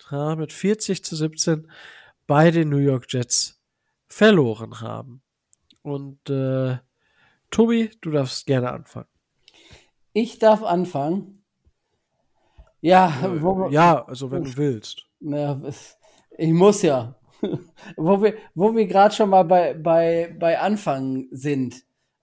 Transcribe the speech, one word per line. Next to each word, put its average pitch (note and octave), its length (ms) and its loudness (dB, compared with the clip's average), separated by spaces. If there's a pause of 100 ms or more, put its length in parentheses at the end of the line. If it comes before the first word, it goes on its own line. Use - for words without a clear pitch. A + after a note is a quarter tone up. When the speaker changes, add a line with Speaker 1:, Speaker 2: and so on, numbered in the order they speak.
Speaker 1:
ja, D3+ 280 -4
mit D#3 160 -10
vierzig G3+ 500 -4
zu E3 140 -10
siebzehn D#3 520 -4 (560)
bei D#3 260 6
den D#3+ 180 0
New C#3+ 80 0
York C#3 320 0
Jets - 520 -4 (460)
verloren A2+ 720 2
haben. A2+ 420 -14 (600)
Und, C#3 480 -12
äh, C3 480 -2 (760)
Tobi, A3+ 480 2
du D#3+ 120 -8
darfst C#3 340 -2
gerne B2+ 260 0
anfangen. - 380 -16 (1040)
Speaker 2:
Ich - 260 -4
darf A3 240 4
anfangen? F3 800 -4 (1400)
Ja, F3+ 400 4
Speaker 1:
Äh, E3+ 200 -4
Speaker 2:
wo F#3 160 0
wir F#3 140 -4
Speaker 1:
ja, D#3 340 4
also C3 260 -12
wenn C#3 140 -6
du B2+ 100 -12
willst. C3+ 500 -6 (140)
Speaker 2:
Na, C#3+ 480 -6
es, - 300 -16 (400)
ich E3 160 0
muss G3+ 280 4
ja. C3 340 0 (260)
<laughs> - 560 -10
Wo F#3+ 240 2
wir, G#3+ 140 2 (180)
wo G#3+ 220 0
wir A3 100 2
grad G3 280 4
schon G#3 160 0
mal F#3+ 140 6
bei, E3 300 2
bei, E3 640 0
bei E3 220 0
Anfang C3+ 720 -4
sind. C3 540 -6 (380)